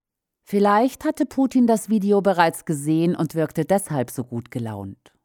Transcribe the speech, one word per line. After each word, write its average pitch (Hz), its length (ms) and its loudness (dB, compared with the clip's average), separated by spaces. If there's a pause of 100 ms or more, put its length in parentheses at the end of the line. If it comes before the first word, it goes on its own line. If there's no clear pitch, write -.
(440)
Vielleicht 208 640 0
hatte 302 200 -2
Putin 254 420 2
das 226 200 0
Video 202 340 2
bereits 175 440 2
gesehen 160 500 0
und 160 200 -4
wirkte 160 280 -2
deshalb 156 480 -2
so 123 140 -8
gut 117 260 -10
gelaunt. 104 640 -10 (120)